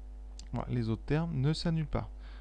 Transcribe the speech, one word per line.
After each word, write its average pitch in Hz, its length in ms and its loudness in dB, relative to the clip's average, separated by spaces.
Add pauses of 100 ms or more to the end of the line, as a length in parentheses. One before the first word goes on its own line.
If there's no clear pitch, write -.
(520)
Voilà, 120 200 -2
les 120 160 2
autres 110 160 0
termes 165 300 4
ne 139 180 4
s'annulent 160 340 2
pas. 104 220 0 (320)